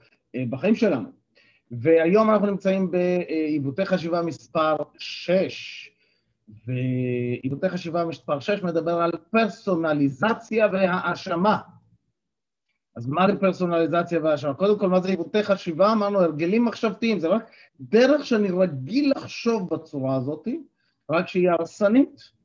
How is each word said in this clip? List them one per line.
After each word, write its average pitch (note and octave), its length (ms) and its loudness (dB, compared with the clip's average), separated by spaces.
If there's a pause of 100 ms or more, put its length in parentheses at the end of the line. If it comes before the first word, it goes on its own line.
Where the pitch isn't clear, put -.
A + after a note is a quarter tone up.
(340)
אה, B2+ 160 -4
בחיים D#3+ 240 2
שלנו. E3 340 0 (600)
והיום E3 600 4
אנחנו G3+ 160 4
נמצאים F#3+ 440 0
בעיוותי D#3+ 960 0
חשיבה E3+ 360 -2
מספר D#3 540 -2 (220)
שש, - 880 -4 (800)
ועיוותי B2+ 1000 -2
חשיבה E3+ 360 -4
מספר D3+ 360 -6
שש G3+ 220 -4
מדבר E3+ 380 -2
על E3+ 120 0 (180)
פרסונליזציה G3+ 1400 0
והאשמה. F3+ 840 0 (1400)
אז A#2 100 -10
מה D#3+ 200 2
זה G3 140 2
פרסונליזציה E3+ 840 0
והאשמה? D3 320 0
קודם G3+ 240 2
כל, G3+ 100 0
מה F#3 120 4
זה F3+ 80 -4
עיוותי F#3 340 -2
חשיבה? F#3+ 500 2
אמרנו, G3+ 280 0
הרגלים E3+ 440 2
מחשבתיים, A3 540 -2
זה D#3+ 100 -2
רק A3 220 0 (300)
דרך B3+ 460 4
שאני G#3 240 2
רגיל F3+ 680 0
לחשוב G3+ 580 -4
בצורה C3+ 420 -4
הזאת, C#3+ 320 -6 (640)
רק E3+ 180 0
שהיא F3+ 220 2
הרסנית, G3+ 720 2 (240)